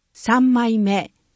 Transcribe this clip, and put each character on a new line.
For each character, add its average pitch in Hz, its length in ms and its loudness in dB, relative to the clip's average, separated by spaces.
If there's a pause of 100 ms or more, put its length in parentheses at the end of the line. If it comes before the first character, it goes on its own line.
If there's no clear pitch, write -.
(120)
三 254 420 0
枚 233 240 0
目、 196 360 -4 (200)